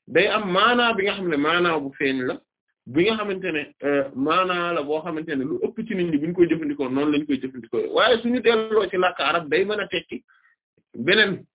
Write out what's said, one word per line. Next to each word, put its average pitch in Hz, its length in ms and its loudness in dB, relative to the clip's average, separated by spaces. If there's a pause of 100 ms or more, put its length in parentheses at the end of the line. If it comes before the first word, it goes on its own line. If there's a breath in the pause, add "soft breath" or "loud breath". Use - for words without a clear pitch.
day 170 200 4
am 208 240 -2
maanaa 233 420 4
bi 190 100 -2
nga 202 100 0
xam 190 160 -6
ne 151 80 0
maanaa 165 420 2
bu 135 180 -8
feeñ 135 280 -2
la - 160 -6 (440)
bi 135 200 2
nga 220 120 0
xamante 190 340 -6
ne, 147 120 -4 (200)
euh, 143 320 0
maanaa 175 580 0
la 156 100 -2
boo 151 180 -2
xamante 160 340 -6
ne 131 80 -2
lu 156 200 -4
ëpp - 140 -4 (100)
ci 202 80 -4
nit 180 160 0
ñi 151 60 2
bu 147 100 -4
ñu 175 60 -2
koy 175 140 4
jëfandikoo 143 420 -2
noonu 139 220 0
lañ 147 140 0
koy 143 140 0
jëfandikoo 120 560 -6
waaye 220 260 4
suñu 240 200 0
delloo 220 480 2
ci 190 80 -4
làkk 180 220 0
arab 156 300 0
day 160 160 2
mën 208 140 -2
a 190 80 -6
tekki - 360 -8 (680 soft breath)
beneen 190 600 2